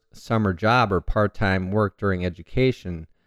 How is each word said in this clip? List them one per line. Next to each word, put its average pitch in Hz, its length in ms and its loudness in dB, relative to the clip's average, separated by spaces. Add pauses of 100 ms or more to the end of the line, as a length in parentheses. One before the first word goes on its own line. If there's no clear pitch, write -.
(120)
summer 107 420 0
job 110 380 2
or 92 80 2
part-time 95 680 0
work 104 300 -2
during 92 260 -2
education, 90 800 -4 (220)